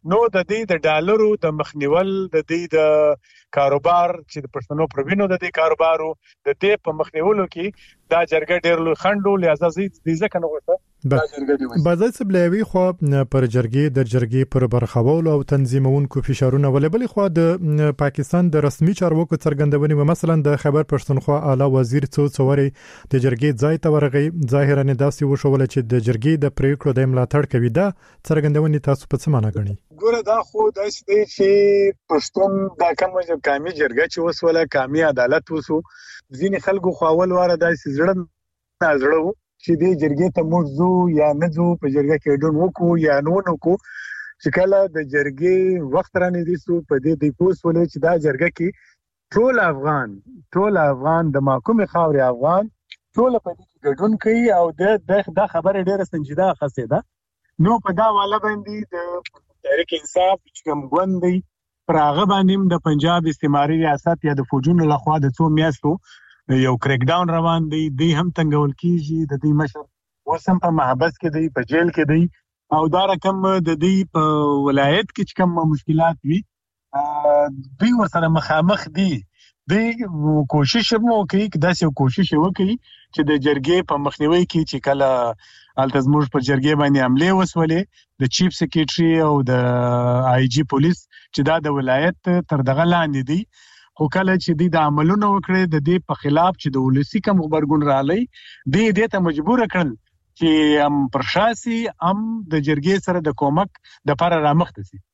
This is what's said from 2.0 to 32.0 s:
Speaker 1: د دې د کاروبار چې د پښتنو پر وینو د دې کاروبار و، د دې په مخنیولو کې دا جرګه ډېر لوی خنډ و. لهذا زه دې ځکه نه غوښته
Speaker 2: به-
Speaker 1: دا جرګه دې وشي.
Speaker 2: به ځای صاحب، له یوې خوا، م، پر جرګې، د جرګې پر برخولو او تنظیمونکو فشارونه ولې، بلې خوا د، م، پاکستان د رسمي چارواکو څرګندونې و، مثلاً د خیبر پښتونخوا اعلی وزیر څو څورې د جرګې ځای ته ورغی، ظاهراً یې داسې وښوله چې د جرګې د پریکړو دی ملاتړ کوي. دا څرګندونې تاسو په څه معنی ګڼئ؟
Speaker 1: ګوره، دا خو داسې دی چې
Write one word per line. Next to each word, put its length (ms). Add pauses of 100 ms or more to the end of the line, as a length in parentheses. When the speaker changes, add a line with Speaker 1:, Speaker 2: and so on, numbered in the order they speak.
Speaker 1:
د 100 (120)
دې 120 (140)
د 20 (800)
کاروبار 520 (220)
چې 120
د 120
پښتنو 320
پر 200
وینو 200
د 160
دې 60 (100)
کاروبار 420
و، 100 (340)
د 40 (120)
دې 120 (100)
په 80
مخنیولو 560
کې 180 (460)
دا 100 (100)
جرګه 340
ډېر 200
لوی 80
خنډ 340
و. 100
لهذا 320
زه 120 (240)
دې 160
ځکه 180
نه 80
غوښته 280 (280)
Speaker 2:
به- 140
Speaker 1:
دا 80
جرګه 320
دې 80
وشي. 180
Speaker 2:
به 120
ځای 160
صاحب، 200
له 160
یوې 140
خوا، 300
م، 340
پر 200
جرګې، 440
د 140
جرګې 420
پر 220
برخولو 640
او 120
تنظیمونکو 760
فشارونه 480
ولې، 200
بلې 180
خوا 200
د، 120 (220)
م، 300
پاکستان 580
د 60
رسمي 380
چارواکو 420
څرګندونې 580
و، 120
مثلاً 360
د 140
خیبر 280
پښتونخوا 540 (120)
اعلی 220
وزیر 340
څو 220
څورې 400 (440)
د 20 (100)
جرګې 280
ځای 260
ته 120
ورغی، 360 (280)
ظاهراً 340
یې 160
داسې 200
وښوله 420
چې 140
د 200
جرګې 380
د 80 (120)
پریکړو 360
دی 120
ملاتړ 400
کوي. 240
دا 180 (400)
څرګندونې 520
تاسو 280
په 100
څه 120
معنی 260
ګڼئ؟ 200 (260)
Speaker 1:
ګوره، 240
دا 160
خو 180 (100)
داسې 380
دی 120 (160)
چې 120 (600)